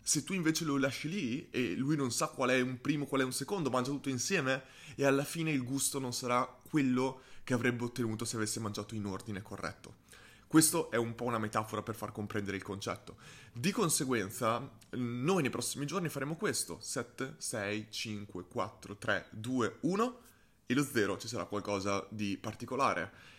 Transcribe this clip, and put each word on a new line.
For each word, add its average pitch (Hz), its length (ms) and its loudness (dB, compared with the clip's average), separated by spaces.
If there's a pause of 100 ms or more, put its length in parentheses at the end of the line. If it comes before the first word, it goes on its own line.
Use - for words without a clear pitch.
Se - 220 0
tu - 80 -6
invece 160 320 2
lo 143 140 2
lasci 135 300 0
lì 156 420 -4
e 101 260 0
lui 135 180 2
non 139 160 2
sa 156 160 0
qual 127 240 0
è 127 100 6
un 127 200 0
primo, 143 260 0
qual 135 140 2
è 131 40 6
un 127 80 -2
secondo, 143 380 0
mangia 127 200 2
tutto 139 180 -4
insieme 135 560 2 (320)
e 139 80 2
alla 139 180 6
fine 160 300 -2
il 135 100 2
gusto 135 380 -2
non 127 120 -4
sarà 123 320 2
quello 127 760 2 (240)
che 131 100 0
avrebbe 120 300 2
ottenuto 117 400 -2
se - 100 -4
avesse 110 240 0
mangiato 104 380 -4
in 104 100 -4
ordine 95 360 -6
corretto. - 640 -10 (420)
Questo 156 420 6
è - 60 2
un 117 180 2
po' 117 100 -4
una 120 120 2
metafora 110 460 -2
per 110 120 -4
far 104 160 -8
comprendere 101 460 -4
il 95 60 -6
concetto. 95 540 -6 (360)
Di 123 180 0
conseguenza, 127 1040 0 (160)
noi 123 500 0
nei 127 80 2
prossimi 127 340 -4
giorni 165 240 -2
faremo 143 280 -4
questo: 135 440 -2
sette, - 560 -6
sei, 107 540 -4
cinque, 104 560 -8
quattro, 104 500 -6
tre, 101 340 -2
due, 113 500 0
uno, 226 400 0 (440)
e - 80 0
lo 139 100 4
zero 101 360 2
ci 113 100 -10
sarà 107 160 -4
qualcosa 101 640 -2
di 104 300 -4
particolare, 110 720 -2 (260)